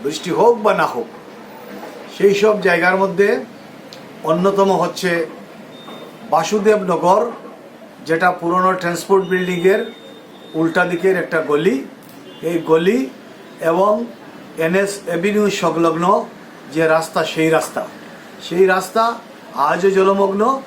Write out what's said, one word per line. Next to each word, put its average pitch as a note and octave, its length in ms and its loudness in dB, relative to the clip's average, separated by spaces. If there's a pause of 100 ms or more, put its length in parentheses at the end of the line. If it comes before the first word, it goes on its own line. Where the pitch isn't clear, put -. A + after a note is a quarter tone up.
বৃষ্টি D3+ 340 -6
হোক A3+ 160 4 (120)
বা G3+ 60 4 (100)
না D3+ 120 0
হোক। A2+ 160 -8 (1040)
সেই G3 260 4
সব G#3+ 140 4 (120)
জায়গার F3+ 340 2
মধ্যে G3 280 2 (1000)
অন্যতম G3 380 2 (120)
হচ্ছে F3 300 -2 (1200)
বাসুদেবনগর, G3 920 2 (840)
যেটা E3 200 2 (120)
পুরনো F#3 320 2 (100)
ট্রান্সপোর্ট F3+ 500 0
বিল্ডিংয়ের F#3 500 2 (760)
উল্টা E3 320 2
দিকের F#3 320 0
একটা E3 160 -2 (100)
গলি। E3 260 2 (760)
এই E3+ 80 -2 (120)
গলি F3+ 300 4 (720)
এবং F#3+ 200 2 (760)
এনএস G3 260 0 (160)
অ্যাভিনিউ G3+ 380 0 (160)
সংলগ্ন E3 440 0 (680)
যে D#3+ 100 0 (120)
রাস্তা, E3 240 -2 (140)
সেই D#3+ 220 2
রাস্তা, A#2 280 -2 (640)
সেই F3+ 260 4
রাস্তা F#3+ 300 0 (680)
আজও F3+ 280 2
জলমগ্ন। G3 440 2 (260)